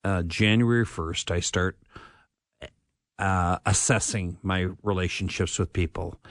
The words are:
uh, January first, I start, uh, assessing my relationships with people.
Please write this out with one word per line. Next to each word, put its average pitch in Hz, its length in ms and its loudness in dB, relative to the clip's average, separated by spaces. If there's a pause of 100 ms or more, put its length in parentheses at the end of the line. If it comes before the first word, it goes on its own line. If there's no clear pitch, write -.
uh, 95 200 0
January 113 600 4
first, 85 440 -6
I 87 100 0
start, 92 380 0 (1400)
uh, 92 460 2
assessing 98 760 0
my 92 260 0 (140)
relationships 92 800 -2
with 92 140 0
people. 85 460 -4 (120)